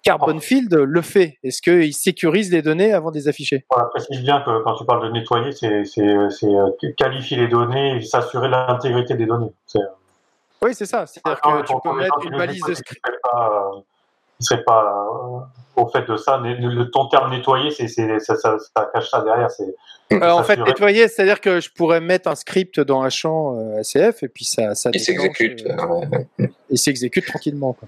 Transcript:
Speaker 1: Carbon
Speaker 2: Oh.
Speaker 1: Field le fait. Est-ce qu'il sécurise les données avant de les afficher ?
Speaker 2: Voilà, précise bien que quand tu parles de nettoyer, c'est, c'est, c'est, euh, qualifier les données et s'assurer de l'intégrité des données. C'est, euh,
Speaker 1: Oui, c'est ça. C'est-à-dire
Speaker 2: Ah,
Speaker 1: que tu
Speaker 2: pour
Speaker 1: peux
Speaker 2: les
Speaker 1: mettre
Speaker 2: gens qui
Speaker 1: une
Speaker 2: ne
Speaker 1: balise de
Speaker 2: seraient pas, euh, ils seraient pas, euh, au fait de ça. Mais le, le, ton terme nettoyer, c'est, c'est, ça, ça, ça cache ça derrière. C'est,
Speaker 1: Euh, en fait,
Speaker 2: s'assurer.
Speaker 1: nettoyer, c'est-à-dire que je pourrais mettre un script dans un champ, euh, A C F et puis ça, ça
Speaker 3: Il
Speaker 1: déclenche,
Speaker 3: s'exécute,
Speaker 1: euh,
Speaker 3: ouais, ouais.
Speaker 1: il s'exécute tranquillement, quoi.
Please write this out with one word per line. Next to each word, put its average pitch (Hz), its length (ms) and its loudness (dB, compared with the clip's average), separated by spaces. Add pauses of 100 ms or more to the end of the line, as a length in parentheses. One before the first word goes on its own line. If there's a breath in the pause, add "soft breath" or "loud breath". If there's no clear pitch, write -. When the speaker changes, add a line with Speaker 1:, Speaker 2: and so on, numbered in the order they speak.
Speaker 1:
Carbon 160 340 2
Speaker 2:
Oh. - 20 -8
Speaker 1:
Field 247 340 0
le 151 300 4
fait. 175 400 0
Est-ce 131 180 -8
qu'il 170 320 4
sécurise 180 580 0
les 160 120 2
données 170 280 2
avant 165 200 0
de 156 60 -12
les 143 100 -2
afficher ? 139 420 -2
Speaker 2:
Voilà, 247 200 2
précise 127 320 -6
bien 139 200 2
que 113 220 0
quand 110 120 0
tu 120 80 -10
parles 117 240 0
de 110 40 -4
nettoyer, 117 400 -2
c'est, 104 340 0
c'est, 104 300 2 (160)
c'est, 107 160 -4
euh, 98 240 4 (260)
qualifier 131 400 -2
les 120 100 2
données 123 500 0
et 113 40 -4
s'assurer 120 460 -2
de 123 40 0
l'intégrité 123 640 0
des 113 140 0
données. 117 240 -2 (160)
C'est, - 100 -2
euh, - 880 -8
Speaker 1:
Oui, 240 100 2
c'est 208 140 -8
ça. 190 180 -2
C'est-à-dire - 380 -8
Speaker 2:
Ah, 151 180 4
Speaker 1:
que 139 60 -6
tu 139 60 -2
Speaker 2:
pour 131 100 -4
Speaker 1:
peux 170 60 -2
Speaker 2:
les 135 160 -2
Speaker 1:
mettre 190 100 0
Speaker 2:
gens - 60 -4
qui 175 80 -10
Speaker 1:
une - 40 -10
Speaker 2:
ne 139 60 -6
Speaker 1:
balise 175 240 -4
de 180 100 -4
Speaker 2:
seraient - 460 -10 (120)
pas, 107 440 -2
euh, 98 40 -18 (600)
ils 127 40 -6
seraient 120 200 0
pas, 113 200 6
euh, 123 1000 -4
au 113 60 4
fait 123 200 -2
de 110 100 -2
ça. 127 220 0
Mais 120 160 -4
le, 120 140 -2
le, 120 200 0
ton 135 180 0
terme 131 220 4
nettoyer, 131 400 0
c'est, 131 180 -6
c'est, 110 320 -2
ça, 110 160 0
ça, 110 220 0 (180)
ça 107 160 0
cache 120 200 -4
ça 117 100 0
derrière. 113 300 0
C'est, 95 240 -8 (380 loud breath)
Speaker 1:
Euh, 175 180 4
en 170 100 4
fait, 208 140 4
Speaker 2:
s'assurer. 196 160 0
Speaker 1:
nettoyer, 208 380 6
c'est-à-dire 202 300 2
que 180 200 2
je - 120 -10
pourrais 165 300 2
mettre 180 260 0
un 151 80 0
script - 440 -2
dans 135 240 2
un 131 60 0
champ, 156 460 -2
euh, 110 240 -4
A 110 40 -4
C 196 280 4
F - 120 -8
et 131 60 -8
puis - 160 -14
ça, 107 280 0
ça - 160 -2
Speaker 3:
Il - 100 0
Speaker 1:
déclenche, - 60 -4 (320)
Speaker 3:
s'exécute, 113 300 -2
Speaker 1:
euh, - 180 -4
Speaker 3:
ouais, 170 220 -2 (320)
ouais. 123 120 0 (200)
Speaker 1:
il 123 80 2
s'exécute 127 480 -2
tranquillement, 143 460 -4
quoi. 110 140 -14